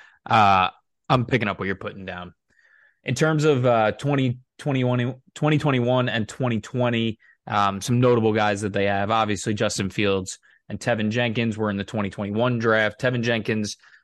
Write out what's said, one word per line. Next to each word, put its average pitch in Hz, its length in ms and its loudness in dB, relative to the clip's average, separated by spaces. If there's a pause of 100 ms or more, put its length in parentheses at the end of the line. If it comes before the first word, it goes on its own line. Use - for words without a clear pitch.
(240)
uh, 98 460 6 (380)
I'm 127 180 2
picking 113 220 0
up 95 100 -4
what 95 80 -6
you're 98 80 -4
putting 101 320 -12
down. 90 260 -12 (720)
In 131 100 -4
terms 156 300 2
of, 131 220 4
uh, 113 260 4
twenty 131 460 -2 (200)
twenty-one, 127 580 -2 (180)
twenty 151 240 2
twenty-one 127 500 2
and 107 180 -2
twenty 120 340 -4
twenty, 117 580 -2 (280)
um, 101 340 0
some 120 200 0
notable 117 320 4
guys 104 300 0
that 104 100 -4
they 101 140 0
have, 101 260 0
obviously 110 420 0
Justin 104 360 -2
Fields 98 500 -2 (280)
and 104 120 -10
Tevin 107 300 -2
Jenkins 117 460 -2
were 107 140 -2
in 98 60 -4
the 101 80 -4
twenty 101 260 -4
twenty-one 113 480 -2
draft. 110 420 0
Tevin 123 220 0
Jenkins, 110 540 -2 (280)